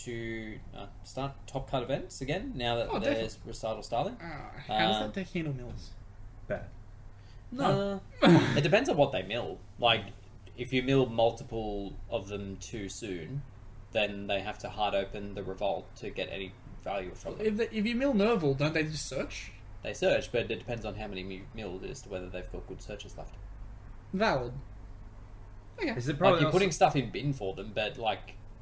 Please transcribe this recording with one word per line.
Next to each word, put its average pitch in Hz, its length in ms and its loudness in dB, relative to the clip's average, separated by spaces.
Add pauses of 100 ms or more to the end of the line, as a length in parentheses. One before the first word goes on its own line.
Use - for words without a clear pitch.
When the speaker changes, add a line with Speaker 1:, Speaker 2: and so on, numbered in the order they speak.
Speaker 1:
to, 113 540 -6 (180)
uh, 101 100 -10 (160)
start 139 300 -4 (140)
top - 240 -6
card 131 120 2
events 127 380 -4
again 180 340 -2
now 120 220 2
that 117 140 0
Speaker 2:
Oh, - 80 0
Speaker 1:
there's 113 180 2 (180)
Speaker 2:
definitely. - 140 -12
Speaker 1:
Restart 110 300 -2
or 104 40 -8
Starling? 165 380 0
Speaker 2:
Uh, 156 480 -10
how 107 180 2
does 110 100 4
Speaker 1:
Um, 107 80 2
Speaker 2:
that 107 100 -4
deck 190 180 -4
handle 156 220 0
mills? 120 360 -8 (560)
Speaker 3:
Bad. - 200 -4 (840)
Speaker 2:
No. 202 500 4 (220)
Speaker 1:
Uh, 165 180 12 (160)
it 143 60 8
depends 208 280 6
on 202 80 4
what 135 140 6
they 98 100 0
mill. 95 360 -4 (200)
Like, 113 260 6 (540)
if 123 160 -4
you 127 80 4
mill 135 240 6
multiple 110 880 0 (160)
of 110 180 -2
them 98 320 -6
too 101 300 -8
soon, 101 520 -6 (500)
then 101 340 0
they 98 140 0
have 104 180 -6
to - 100 -6
hard 101 260 0
open 101 400 -2
the 101 80 -4
Revolt 95 540 -2
to 107 140 -8
get - 200 -4
any 95 220 -6 (320)
value - 300 -2
from 160 240 -8
them. 214 80 -2
Speaker 2:
If 214 100 2
they, 220 200 0
if 214 100 2
you 233 100 2
mill 269 180 4
Nerval, 190 420 4
don't 147 160 2
they 160 120 2
just 156 240 -4
search? - 440 -6 (300)
Speaker 1:
They 107 120 -4
search, 139 380 4
but 113 180 2
it 113 80 -2
depends 113 260 -4
on 104 120 -4
how 107 100 -4
many 95 160 -4
mu-, 95 220 -6 (100)
milled 98 300 -6
as 95 180 -8
to - 60 -12
whether 92 200 -4
they've 90 220 -6
got 92 160 -8
good - 160 -10
searches 104 340 -10
left. 143 180 -10 (760)
Speaker 2:
Valid. 160 400 2 (1300)
Okay. 359 180 0
Speaker 3:
Is 120 120 0
it 147 40 2
Speaker 1:
Like, 139 60 -4
Speaker 3:
probably 175 220 8
Speaker 1:
you're 147 80 8
Speaker 3:
also 156 100 6
Speaker 1:
putting 190 140 6
stuff 151 240 6
in 117 140 2
bin 135 220 0
for 101 220 -2
them, 101 200 -6
but, 107 240 -2
like, 110 360 -2 (280)